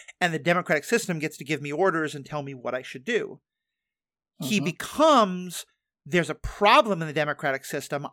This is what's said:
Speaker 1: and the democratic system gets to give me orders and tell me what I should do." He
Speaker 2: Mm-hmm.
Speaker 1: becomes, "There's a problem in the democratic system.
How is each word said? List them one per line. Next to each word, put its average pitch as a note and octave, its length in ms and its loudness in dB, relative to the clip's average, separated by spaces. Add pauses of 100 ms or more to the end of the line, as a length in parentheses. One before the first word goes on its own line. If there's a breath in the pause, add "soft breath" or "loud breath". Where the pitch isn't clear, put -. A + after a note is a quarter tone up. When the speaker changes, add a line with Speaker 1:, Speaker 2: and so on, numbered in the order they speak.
(200 loud breath)
Speaker 1:
and F3 140 0
the D#3 60 -2
democratic E3+ 440 2
system F3+ 360 0
gets D#3 180 -6
to D3+ 80 -12
give C#3+ 160 -4
me C#3+ 100 -8
orders D#3+ 440 0
and C#3 100 -12
tell D3 180 -8
me C#3 100 -10
what B2 220 -6
I B2+ 60 -4
should C3 240 -16
do." G#3 340 -4 (1000)
He G3+ 160 0
Speaker 2:
Mm-hmm. D3 80 0
Speaker 1:
becomes, F#3 1000 2 (400)
"There's D#3+ 240 0
a D3+ 60 -6
problem G#3 680 4
in D#3+ 60 -6
the D3 60 -8
democratic D3 500 -2
system. C#3+ 500 -6